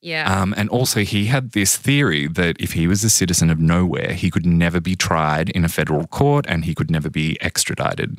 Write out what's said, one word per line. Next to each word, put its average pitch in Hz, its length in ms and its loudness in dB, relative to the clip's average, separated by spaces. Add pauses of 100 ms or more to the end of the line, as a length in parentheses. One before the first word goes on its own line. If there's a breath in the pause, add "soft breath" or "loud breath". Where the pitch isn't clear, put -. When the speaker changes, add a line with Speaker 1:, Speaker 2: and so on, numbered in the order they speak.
Speaker 1:
Yeah. 151 380 0
Speaker 2:
Um, 95 140 0
and 104 120 -2
also 117 360 0
he 101 220 0
had 127 260 0
this 98 240 0
theory 117 500 0
that 82 320 0
if - 140 -6
he 82 160 2
was 98 160 2
a 110 40 2
citizen 85 420 2
of 80 100 2
nowhere, 85 540 2
he 92 160 0
could 82 140 -2
never 85 360 2
be 87 160 -2
tried 78 540 0
in 87 140 0
a 85 40 2
federal 78 400 -2
court 143 400 2
and 82 160 -2
he 80 100 -4
could 78 160 -4
never 78 180 0
be 78 320 -4
extradited - 800 -4